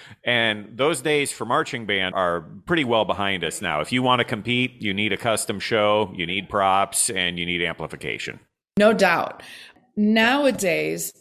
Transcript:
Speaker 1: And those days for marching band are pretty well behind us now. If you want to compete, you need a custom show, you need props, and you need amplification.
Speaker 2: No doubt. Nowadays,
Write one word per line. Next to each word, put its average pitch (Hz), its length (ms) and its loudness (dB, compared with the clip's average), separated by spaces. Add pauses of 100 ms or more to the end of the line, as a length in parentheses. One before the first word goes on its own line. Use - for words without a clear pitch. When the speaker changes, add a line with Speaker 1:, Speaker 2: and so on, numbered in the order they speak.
(260)
Speaker 1:
And 113 540 0
those 139 220 2
days 147 300 0
for - 140 -8
marching 123 400 -2
band 95 300 0
are 87 260 0 (240)
pretty 165 200 0
well 113 200 4
behind 98 380 -2
us 78 180 -4
now. 78 200 0
If 78 100 -6
you 127 100 2
want 127 160 4
to 120 80 2
compete, 123 560 -4
you 101 140 -2
need 104 180 0
a 92 40 0
custom 107 420 -2
show, 104 560 2
you 90 100 -4
need 92 240 -6
props, 98 600 2
and 90 260 -2
you 87 80 -4
need 87 160 -2
amplification. 78 800 -6 (400)
Speaker 2:
No 214 140 6
doubt. 180 500 0 (520)
Nowadays, 208 1300 2